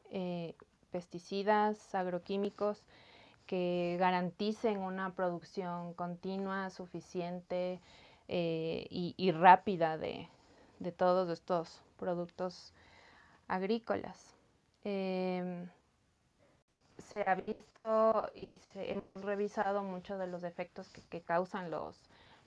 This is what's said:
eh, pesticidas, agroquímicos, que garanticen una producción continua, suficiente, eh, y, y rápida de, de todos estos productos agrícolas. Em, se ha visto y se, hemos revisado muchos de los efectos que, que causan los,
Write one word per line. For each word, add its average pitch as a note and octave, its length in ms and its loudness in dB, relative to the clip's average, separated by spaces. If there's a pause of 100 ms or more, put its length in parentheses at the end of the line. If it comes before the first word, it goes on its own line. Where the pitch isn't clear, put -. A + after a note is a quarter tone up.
(120)
eh, F3 440 -6 (360)
pesticidas, G3+ 1040 0
agroquímicos, G3 880 -2 (640)
que F3 540 0
garanticen F#3+ 800 0
una F#3 360 -4
producción F3 800 -4
continua, F#3+ 760 -4
suficiente, F3+ 1120 -6 (460)
eh, E3 640 -2
y, F3 280 -4
y F#3 140 4
rápida E3 680 8
de, - 320 -6 (500)
de F3+ 120 -6
todos F3+ 380 4
estos E3 520 -4 (160)
productos F3 760 -6 (760)
agrícolas. G3 880 -4 (480)
Em, F#3 840 -2 (1300)
se - 240 -10
ha F#3+ 140 2
visto A3 1000 0
y F#3+ 140 -14 (240)
se, G3 220 -6
hemos G3 320 -8
revisado G3+ 580 0
muchos F#3+ 360 -8
de F#3 80 -4
los F3 160 -8
efectos F3 460 -10
que, - 200 -20
que E3+ 120 -10
causan F3+ 480 -2
los, - 400 -8 (380)